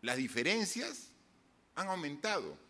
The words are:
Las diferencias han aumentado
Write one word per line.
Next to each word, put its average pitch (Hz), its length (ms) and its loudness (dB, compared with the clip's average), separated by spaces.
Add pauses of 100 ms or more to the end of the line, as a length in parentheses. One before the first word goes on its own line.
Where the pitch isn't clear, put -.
Las 123 160 2
diferencias 190 880 0 (640)
han 190 140 -2
aumentado 151 720 -2 (120)